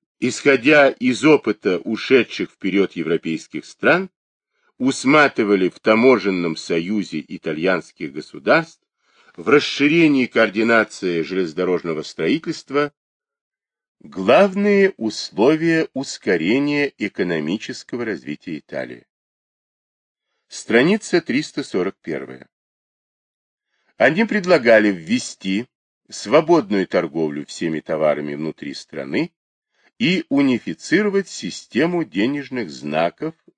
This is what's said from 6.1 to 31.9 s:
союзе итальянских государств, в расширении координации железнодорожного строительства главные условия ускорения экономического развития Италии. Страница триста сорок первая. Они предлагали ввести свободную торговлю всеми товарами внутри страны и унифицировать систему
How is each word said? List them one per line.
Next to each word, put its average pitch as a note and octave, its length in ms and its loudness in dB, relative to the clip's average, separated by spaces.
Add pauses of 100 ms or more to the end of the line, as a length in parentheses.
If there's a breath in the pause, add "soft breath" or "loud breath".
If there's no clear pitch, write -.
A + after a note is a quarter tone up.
союзе F2 720 -4
итальянских E2 880 -6
государств, G2+ 680 -2 (540 soft breath)
в - 140 -6
расширении D3 760 2
координации G#2+ 960 0
железнодорожного E2+ 800 -4
строительства C#3+ 920 -4 (1040)
главные F#3+ 1000 2
условия D#3 960 0
ускорения C#3 1040 -2
экономического G2 1080 -6
развития D2 520 -10
Италии. B1 480 -12 (1400)
Страница E3 720 2
триста D3 420 -4
сорок F#2+ 380 -4
первая. C2 480 -12 (1500)
Они D#3+ 300 2
предлагали C#3 640 4
ввести F#2+ 800 -4 (420)
свободную A#2 760 2
торговлю D2+ 580 -4
всеми D#2+ 340 -6
товарами D2 540 -2
внутри D2 400 -10
страны D2+ 580 -8 (640)
и C4+ 300 -2
унифицировать C#3+ 1000 -2
систему D#3+ 760 -4